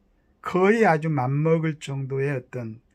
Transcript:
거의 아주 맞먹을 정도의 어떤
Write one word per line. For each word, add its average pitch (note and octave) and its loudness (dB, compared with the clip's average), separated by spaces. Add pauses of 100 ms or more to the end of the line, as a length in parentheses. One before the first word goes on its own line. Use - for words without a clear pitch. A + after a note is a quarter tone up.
(420)
거의 G#3 2
아주 D#3+ 2
맞먹을 D3+ 0
정도의 C3+ -4
어떤 B2 -8 (140)